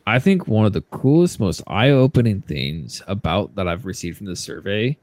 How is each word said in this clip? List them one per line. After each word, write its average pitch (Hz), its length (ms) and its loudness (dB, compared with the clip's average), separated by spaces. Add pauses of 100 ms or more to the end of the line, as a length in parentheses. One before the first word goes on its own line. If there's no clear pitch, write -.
I 117 140 2
think 190 280 2
one 107 180 4
of 98 80 2
the 80 80 -2
coolest, 160 580 2
most 92 280 -2
eye-opening 123 760 4
things 71 680 -8
about 95 480 -4
that 95 120 -4
I've 87 180 -4
received 87 320 -10
from 104 80 -16
the 92 100 -10
survey 104 680 -4